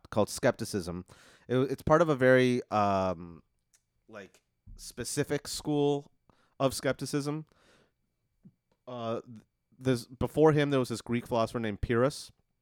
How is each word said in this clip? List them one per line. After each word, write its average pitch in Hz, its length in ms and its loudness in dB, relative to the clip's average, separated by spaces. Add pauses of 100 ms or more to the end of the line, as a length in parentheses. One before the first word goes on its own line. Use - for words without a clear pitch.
(100)
called 104 200 0
skepticism, 90 720 -4 (440)
it, 120 80 0
it's 127 260 -2
part 156 200 4
of 165 60 2
a 151 60 4
very, 127 560 6
um, 92 720 0 (640)
like, 104 320 -20 (360)
specific - 720 -6
school 143 640 -2 (500)
of 135 120 2
skepticism. 147 720 -4 (1400)
Uh, 117 340 -6
th-, - 40 -16 (540)
there's, 127 280 0
before 151 460 4
him, 147 180 2
there 139 100 2
was 123 80 -2
this 110 140 -8
Greek 120 240 -4
philosopher 113 320 -2
named 110 220 -6
Pyrrhus. 123 500 0 (320)